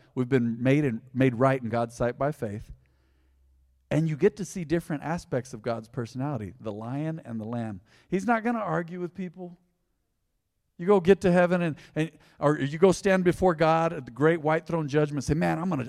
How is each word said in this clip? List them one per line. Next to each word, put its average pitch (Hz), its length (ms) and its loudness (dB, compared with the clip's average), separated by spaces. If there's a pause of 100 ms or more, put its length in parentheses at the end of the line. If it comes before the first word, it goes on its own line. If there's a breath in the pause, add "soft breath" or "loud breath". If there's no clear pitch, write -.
(140 soft breath)
We've 127 160 -2
been 120 320 2
made 143 240 4
and 113 160 -2 (120)
made 127 220 4
right 131 260 2
in 113 80 -6
God's 117 260 -2
sight 120 220 -2
by 139 140 -2
faith. 107 400 -10 (1200)
And 160 180 0
you 151 80 -4
get 196 200 2
to 185 80 -6
see 175 200 -10
different 160 380 -4
aspects 147 500 -6
of 110 80 -14
God's 113 260 -6
personality, 123 720 -8
the 110 120 -10
lion 139 520 -6
and 113 160 -10
the 104 60 -8
lamb. 113 360 -8 (280 soft breath)
He's 190 160 -2
not 226 180 0
gonna 240 160 -2
argue 175 400 -4
with 175 140 -6
people. 180 440 -12 (1200)
You 175 80 -8
go 202 140 6
get 185 220 4
to 180 100 4
heaven 175 300 4
and, 160 140 -2 (200 loud breath)
and, 156 160 -2 (280 soft breath)
or 151 180 2
you 143 200 -4
go 185 140 6
stand 190 320 2
before 175 320 2
God 165 380 2
at 151 100 -8
the 120 80 -16
great 156 300 2
white 156 240 0
throne 160 240 -4
judgment 147 280 2
and 127 60 -6
say, 151 100 0
"Man, 165 240 0
I'm 180 120 -2
gonna, 131 200 -2